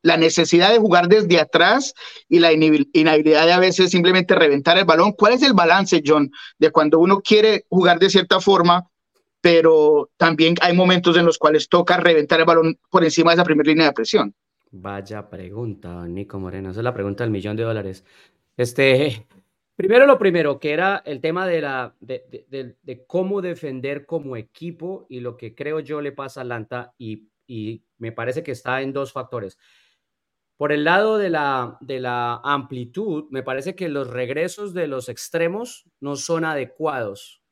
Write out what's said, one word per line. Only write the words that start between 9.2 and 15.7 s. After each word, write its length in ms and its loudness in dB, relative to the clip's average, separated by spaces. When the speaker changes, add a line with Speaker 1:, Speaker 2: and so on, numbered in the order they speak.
Speaker 1:
pero 800 4
también 440 2
hay 140 2
momentos 420 2
en 80 4
los 120 2
cuales 300 2
toca 300 2
reventar 420 2
el 60 2
balón 340 2
por 140 2
encima 280 2
de 40 2
esa 80 2
primera 260 2
línea 180 2
de 60 0
presión? 420 -2
Speaker 2:
Vaya 600 -14
pregunta, 760 -14